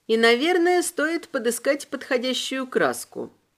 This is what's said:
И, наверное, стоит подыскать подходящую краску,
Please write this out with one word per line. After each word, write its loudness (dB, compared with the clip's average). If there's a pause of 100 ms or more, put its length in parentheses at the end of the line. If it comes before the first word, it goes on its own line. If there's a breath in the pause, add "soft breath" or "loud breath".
И, 4
наверное, 4
стоит -4
подыскать -2
подходящую -4
краску, -2 (260)